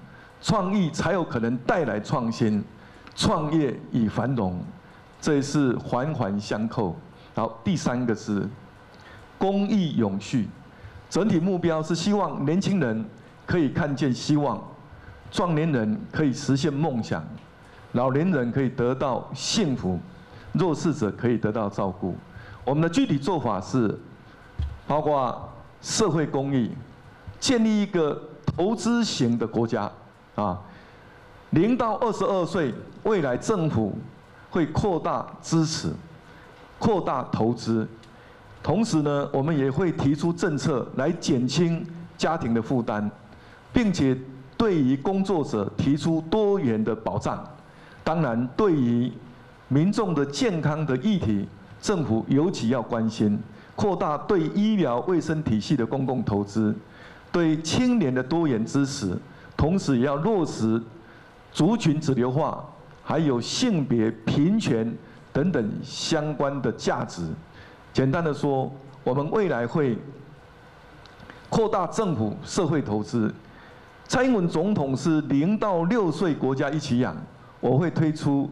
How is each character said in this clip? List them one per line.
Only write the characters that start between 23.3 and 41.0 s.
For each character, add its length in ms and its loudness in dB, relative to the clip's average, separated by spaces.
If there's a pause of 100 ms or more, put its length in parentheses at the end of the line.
法 220 -2
是， 400 0 (880)
包 120 0
括 500 -2 (320)
社 280 0
会 180 0
公 260 -2
益， 160 2 (720)
建 240 2
立 180 2
一 40 0
个 360 0 (240)
投 300 0
资 300 2
型 320 2
的 100 -2
国 180 0
家， 240 -2 (460)
啊， 240 -2 (920)
零 260 4
到 180 0
二 160 0
十 140 -2
二 200 2
岁， 280 -2 (300)
未 180 2
来 160 0
政 320 0
府 280 0 (520)
会 160 2
扩 340 0
大 260 -2 (160)
支 240 2
持， 280 -4 (840)
扩 220 2
大 320 -2
投 220 2
资。 340 -2 (760)
同 220 0
时 180 2
呢， 300 0
我 100 0
们 160 0
也 140 2
会 220 0
提 200 2
出 200 0
政 240 -2
策 280 0 (120)
来 120 0